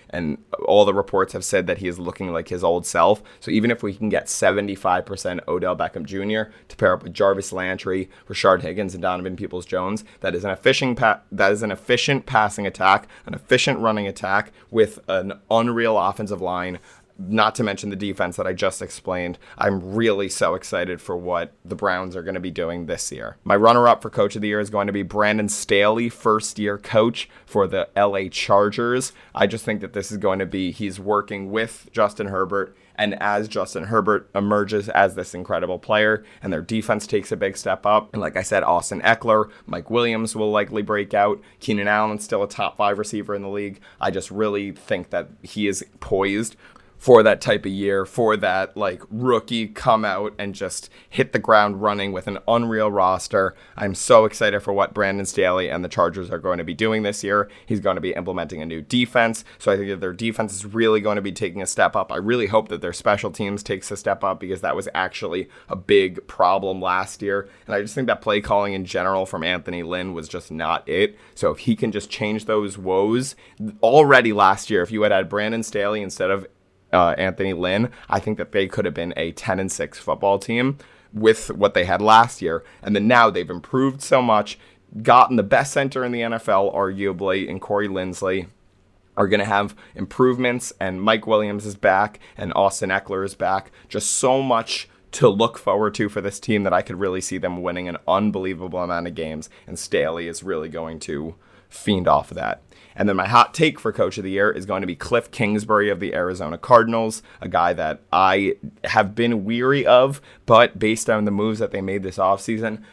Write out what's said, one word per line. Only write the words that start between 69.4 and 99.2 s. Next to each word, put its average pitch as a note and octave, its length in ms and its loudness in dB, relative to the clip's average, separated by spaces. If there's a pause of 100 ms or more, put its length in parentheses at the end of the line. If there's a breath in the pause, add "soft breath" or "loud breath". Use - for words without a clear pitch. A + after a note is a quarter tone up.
Anthony F2 400 -4
Lynn F2+ 300 -6
was E2 140 -10
just - 240 -12
not D#2+ 360 -4
it. G2 300 0 (160 loud breath)
So - 160 0
if D#2 100 -6
he A2+ 180 0
can A2+ 160 -2
just G2+ 160 -6
change G#2+ 340 -4
those G#2 340 -2
woes, G2+ 600 0 (440 soft breath)
already B2+ 520 8
last G2+ 360 4
year, G2+ 120 4
if F2+ 100 -2
you G#2+ 120 0
had G#2 100 4
had F#2+ 160 2
Brandon G#2+ 340 -2
Staley G#2 380 -2
instead F#2 280 -4
of, G2 160 -2 (460)
uh, F2 260 4
Anthony F#2+ 360 -2
Lynn, F#2+ 380 0 (180 loud breath)
I G2 100 0
think G#2 200 -4
that - 120 -8
they G2 160 0
could F#2+ 180 -4
have E2 100 -4
been F2 200 -6
a E2+ 160 -4
ten F#2+ 280 -4
and F#2+ 120 -4
six - 280 -6
football G2 400 0
team B2+ 400 -2 (340 loud breath)
with A2 380 4
what G2+ 240 2
they F2+ 100 2
had F#2 160 0
last A2 400 6
year. E2 220 -2 (180 loud breath)
And G#2 140 0
then G2+ 120 2
now A#2 220 8
they've F2+ 200 -4
improved C3 520 -2
so C3 200 4
much, G#2+ 360 2 (460 soft breath)
gotten B2 320 8
the G#2+ 80 4
best B2+ 280 2
center C3+ 320 -2
in B2 80 -4
the A#2+ 120 -4
N A#2 100 -2
F A2+ 160 -6
L, G2 220 4
arguably, F#2+ 760 -2
in F2+ 120 -6
Corey G#2 280 -2
Linsley, F#2 600 -4 (680)
are G#2 120 2
gonna G2+ 180 2
have G2+ 300 0 (180 loud breath)
improvements, B2 840 0
and F#2 220 -4
Mike G#2+ 260 -2
Williams G#2+ 380 0
is G2+ 100 -10
back, G2 440 0 (160 loud breath)
and G2+ 200 -8
Austin G2 340 2
Eckler F#2+ 340 -2
is G2 120 -8
back. F#2+ 360 -4 (160 soft breath)
Just - 220 -4
so C3 320 2
much A#2+ 480 -2 (220 soft breath)
to - 180 6
look G#2+ 300 2
forward G#2 360 2
to G#2 140 -2
for G2+ 120 -6
this G2+ 180 -6
team G#2 240 0
that F#2+ 100 2
I F#2 80 4
could - 180 -8
really F#2 220 -2
see F#2 160 -6
them F2+ 240 -4
winning F2+ 260 -6
an E2+ 100 -8 (100)
unbelievable F#2 720 0
amount F2 280 -4
of F2 60 -10
games, D#2 360 -8 (180 soft breath)